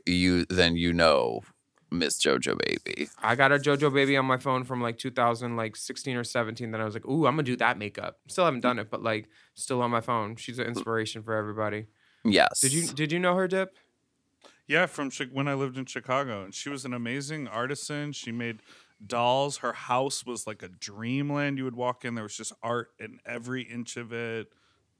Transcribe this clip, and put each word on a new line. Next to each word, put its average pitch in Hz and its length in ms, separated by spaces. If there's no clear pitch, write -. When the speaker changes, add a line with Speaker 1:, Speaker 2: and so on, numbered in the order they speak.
Speaker 1:
you, 90 400
then 87 300
you 85 180
know 69 480
Miss 82 280
JoJo 65 380
Baby. - 500
Speaker 2:
I 113 140
got 135 160
a 143 80
JoJo 143 340
Baby 139 240
on 131 80
my 131 120
phone 127 280
from, 123 160
like, 117 160
two 127 140
thousand, 120 440
like, 113 220
sixteen - 400
or 120 80
seventeen. 113 460
Then 110 100
I 110 40
was 107 100
like, - 100
"Ooh, 156 220
I'm 127 80
gonna 156 80
do 127 140
that 120 200
makeup." 101 500
Still - 180
haven't 139 160
done 123 180
it, 104 100
but, - 140
like, 110 260
still - 280
on 120 100
my 117 100
phone. 113 340
She's 117 240
an 120 60
inspiration 113 580
for 113 120
everybody. 107 500
Speaker 1:
Yes. 95 340
Speaker 2:
Did 135 140
you, 165 140
did 147 260
you 175 60
know 180 160
her, 185 120
Dip? 190 300
Speaker 3:
Yeah, 160 180
from 147 260
Chi-, 135 200
when 139 160
I 143 60
lived 135 240
in 131 80
Chicago. 127 580
And 95 100
she - 140
was 139 160
an 127 100
amazing 135 540
artisan. 139 640
She 123 220
made 117 260
dolls. 123 520
Her 123 140
house 131 540
was 120 200
like 107 160
a 101 60
dreamland. 135 920
You 131 60
would 127 120
walk 123 280
in, 120 120
there 113 80
was 104 120
just 110 160
art 117 280
in 117 260
every 123 360
inch 117 340
of 120 160
it. 117 400